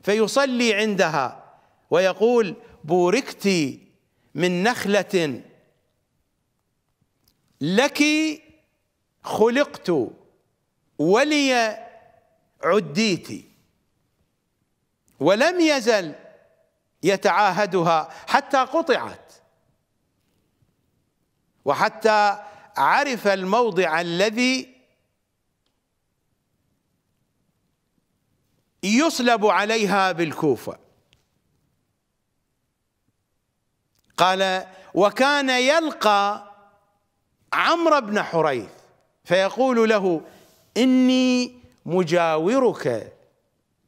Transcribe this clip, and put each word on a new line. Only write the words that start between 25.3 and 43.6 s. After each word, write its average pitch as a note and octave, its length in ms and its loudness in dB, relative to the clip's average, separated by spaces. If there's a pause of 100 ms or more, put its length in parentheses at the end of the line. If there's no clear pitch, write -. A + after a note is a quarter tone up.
يصلب A#3+ 640 2
عليها G3+ 680 0
بالكوفة. D#3 640 -4 (3500)
قال: F#3+ 500 0 (280)
"وكان C4 560 2
يلقى B3 1040 0 (1000)
عمرو D#4 480 2
بن G#3 220 -2
حريث D3 480 -2 (540)
فيقول A3 640 0
له: F#3+ 340 0 (540)
'إني B3+ 840 0 (260)
مجاورك E3 1300 -2 (720)